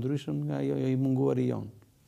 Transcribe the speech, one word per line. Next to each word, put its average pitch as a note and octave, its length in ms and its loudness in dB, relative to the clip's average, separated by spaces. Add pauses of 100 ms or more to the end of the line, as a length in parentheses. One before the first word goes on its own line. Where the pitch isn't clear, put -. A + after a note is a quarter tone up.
ndryshëm D3 420 -2
nga D3 180 -2
jo, C#3 140 0
jo C3+ 100 0
i C3 100 2
munguari C3 520 2
jon. G#2+ 200 -4 (400)